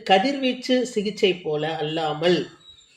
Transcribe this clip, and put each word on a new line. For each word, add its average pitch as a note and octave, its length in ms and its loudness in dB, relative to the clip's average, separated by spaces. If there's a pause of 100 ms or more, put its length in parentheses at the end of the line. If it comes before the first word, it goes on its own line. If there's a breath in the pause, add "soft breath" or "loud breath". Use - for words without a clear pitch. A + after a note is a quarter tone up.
கதிர்வீச்சு B3+ 800 2
சிகிச்சை G#3 500 0
போல D#3 400 -4
அல்லாமல் D#3 640 0 (560 soft breath)